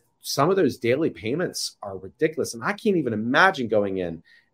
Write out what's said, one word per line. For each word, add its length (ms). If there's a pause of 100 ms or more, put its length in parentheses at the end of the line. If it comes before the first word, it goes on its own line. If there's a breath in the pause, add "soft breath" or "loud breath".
(220)
some 280
of 60
those 220
daily 340
payments 720
are 140
ridiculous. 580
And 80
I 100
can't 240
even 160
imagine 540
going 320
in 240 (300 soft breath)